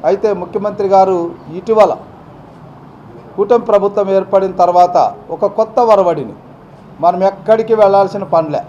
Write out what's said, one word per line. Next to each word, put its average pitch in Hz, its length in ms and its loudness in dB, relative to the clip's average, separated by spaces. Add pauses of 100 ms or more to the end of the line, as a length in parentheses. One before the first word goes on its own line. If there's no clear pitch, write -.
అయితే 202 200 -2 (140)
ముఖ్యమంత్రి 202 520 -6
గారు 190 220 4 (420)
ఇటీవల 202 340 2 (1400)
కూటమి 220 320 0
ప్రభుత్వం 202 480 0
ఏర్పడిన 190 460 0
తర్వాత 180 360 2 (380)
ఒక 156 100 -4 (120)
కొత్త 220 220 -2 (100)
వరవడిని, 170 440 0 (720)
మనం 185 160 0 (100)
ఎక్కడికి 220 520 0
వెళ్ళాల్సిన 196 420 2 (100)
పనిలే 156 360 -2